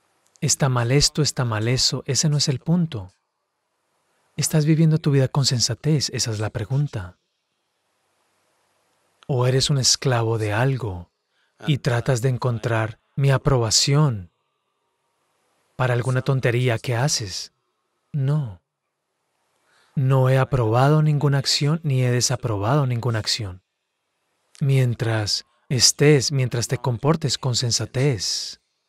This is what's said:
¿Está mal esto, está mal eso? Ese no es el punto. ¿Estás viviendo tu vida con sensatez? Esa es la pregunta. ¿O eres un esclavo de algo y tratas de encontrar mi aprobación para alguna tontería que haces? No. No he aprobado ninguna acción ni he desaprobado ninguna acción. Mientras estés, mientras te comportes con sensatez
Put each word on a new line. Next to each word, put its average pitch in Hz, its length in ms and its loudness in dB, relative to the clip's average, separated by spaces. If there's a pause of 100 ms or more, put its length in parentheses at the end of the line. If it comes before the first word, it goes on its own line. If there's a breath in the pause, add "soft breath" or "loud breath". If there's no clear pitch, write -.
(400)
¿Está 143 300 0
mal 120 240 0
esto, 143 280 2
está 135 220 -2
mal 110 240 -2
eso? 127 380 -2
Ese 143 240 0
no 147 80 2
es 135 100 0
el 131 120 -2
punto. 156 520 -2 (1300)
¿Estás 156 280 0
viviendo 156 320 4
tu 151 140 0
vida 135 160 4
con 139 180 0
sensatez? 127 680 -2
Esa 117 180 -4
es 104 80 -4
la 107 100 -4
pregunta. 104 680 -4 (2000)
¿O 123 180 0
eres 127 240 0
un 143 80 0
esclavo 117 600 0
de 107 160 -2
algo 107 580 -2 (560)
y 139 120 0
tratas 120 420 -2
de 135 80 0
encontrar 113 680 -4 (160)
mi 139 140 2
aprobación 131 1000 2 (1400)
para 123 180 0
alguna 127 280 0
tontería 123 580 0
que 123 160 -4
haces? 117 580 -4 (600)
No. 135 480 -2 (1300 soft breath)
No 131 340 2
he 135 80 4
aprobado 131 640 2
ninguna 147 360 2
acción 147 460 -2
ni 131 180 0
he 123 80 2
desaprobado 123 800 0
ninguna 117 320 -2
acción. 95 420 -6 (1000)
Mientras 117 840 0 (220)
estés, 143 640 4
mientras 123 380 -2
te 131 80 -2
comportes 139 600 -2
con 123 180 -2
sensatez - 1080 -4 (280)